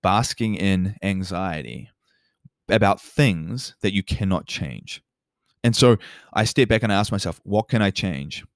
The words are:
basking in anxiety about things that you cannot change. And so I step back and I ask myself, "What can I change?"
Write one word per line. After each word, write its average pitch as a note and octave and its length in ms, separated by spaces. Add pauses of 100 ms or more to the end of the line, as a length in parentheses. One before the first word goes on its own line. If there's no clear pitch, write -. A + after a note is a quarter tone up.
basking G#2+ 520
in F#2+ 480
anxiety F2+ 880 (800)
about G2+ 320
things G#2 800
that G2+ 100
you G2 100
cannot F#2+ 440
change. - 560 (600)
And A#2 140
so A#2+ 220 (340)
I G#2+ 120
step A#2+ 240
back A2 140
and G#2+ 100
I G2 40
ask G#2 160
myself, F#2+ 320
"What G#2 240
can A2+ 140
I G2 80
change?" D2 540 (120)